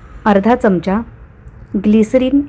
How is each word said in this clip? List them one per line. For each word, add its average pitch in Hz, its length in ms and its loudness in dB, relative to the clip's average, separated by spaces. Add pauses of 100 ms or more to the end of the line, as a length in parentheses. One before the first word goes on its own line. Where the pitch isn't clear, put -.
(260)
अर्धा 208 300 2
चमचा, 196 460 -2 (760)
ग्लिसरीन 220 720 2